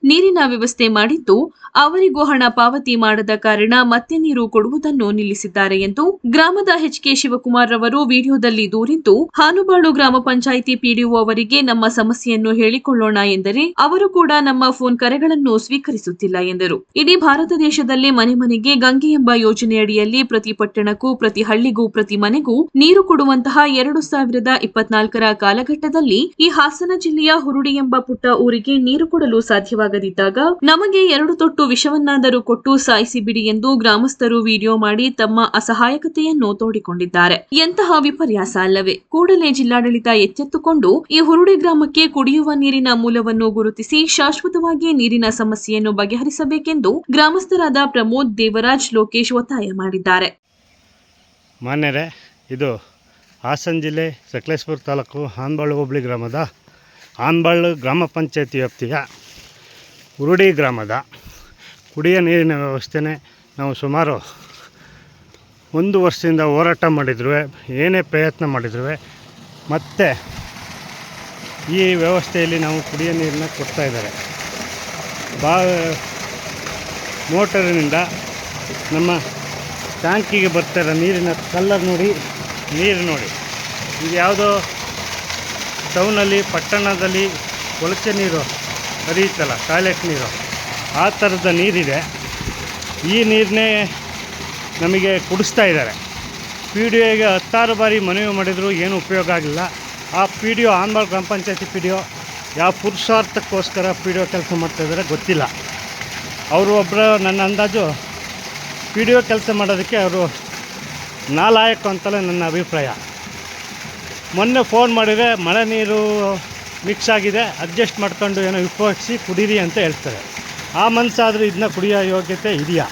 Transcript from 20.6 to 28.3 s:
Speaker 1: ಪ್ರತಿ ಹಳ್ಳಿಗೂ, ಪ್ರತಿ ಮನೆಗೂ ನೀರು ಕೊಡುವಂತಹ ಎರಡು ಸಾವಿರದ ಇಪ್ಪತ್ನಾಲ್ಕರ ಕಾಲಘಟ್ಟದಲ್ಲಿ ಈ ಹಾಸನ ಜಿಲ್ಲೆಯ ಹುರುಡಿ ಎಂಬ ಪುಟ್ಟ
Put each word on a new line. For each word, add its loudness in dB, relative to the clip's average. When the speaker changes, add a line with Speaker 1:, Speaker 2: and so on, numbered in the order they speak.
Speaker 1:
ಪ್ರತಿ 0
ಹಳ್ಳಿಗೂ, 2
ಪ್ರತಿ -2
ಮನೆಗೂ 2
ನೀರು 6
ಕೊಡುವಂತಹ 4
ಎರಡು 2
ಸಾವಿರದ 0
ಇಪ್ಪತ್ನಾಲ್ಕರ 0
ಕಾಲಘಟ್ಟದಲ್ಲಿ 0
ಈ 6
ಹಾಸನ 0
ಜಿಲ್ಲೆಯ 2
ಹುರುಡಿ 0
ಎಂಬ 0
ಪುಟ್ಟ -4